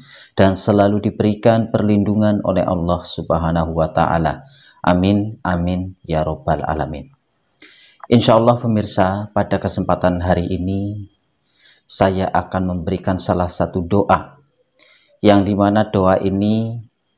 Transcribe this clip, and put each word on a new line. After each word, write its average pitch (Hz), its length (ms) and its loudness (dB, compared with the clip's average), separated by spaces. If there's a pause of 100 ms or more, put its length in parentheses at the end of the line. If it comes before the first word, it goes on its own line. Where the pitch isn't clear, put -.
(340)
dan 95 240 2
selalu 101 400 2
diberikan 107 720 0
perlindungan 104 720 0
oleh 92 240 0
Allah 87 320 0
Subhanahu 82 800 -2
wa 80 160 -2
Ta'ala. 78 480 0 (400)
Amin, 101 640 2
amin, 90 560 -4
ya 78 240 -2
Rabbal 78 400 -4
Alamin. 73 480 -6 (960)
Insya 117 320 4
Allah, 120 160 4
pemirsa, 104 720 -2
pada 98 320 -2
kesempatan 90 560 0
hari 87 320 0
ini 98 560 -6 (800)
saya 95 400 0
akan 95 400 -2
memberikan 90 480 -4
salah 87 320 -2
satu 87 400 -4
doa, 92 480 0 (880)
yang 101 240 6
dimana 101 480 2
doa 95 240 4
ini 107 560 -2 (440)